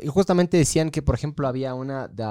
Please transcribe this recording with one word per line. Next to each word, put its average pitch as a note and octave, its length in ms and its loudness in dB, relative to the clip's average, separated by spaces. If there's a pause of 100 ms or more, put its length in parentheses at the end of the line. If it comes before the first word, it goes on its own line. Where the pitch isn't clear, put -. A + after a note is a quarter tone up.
y D3 60 -6
justamente F3+ 480 2
decían D#3+ 340 2
que, D3+ 120 -4
por C#3 120 2
ejemplo, D3 320 -4
había C3 280 -4
una, C3+ 340 -8
The A2 220 -10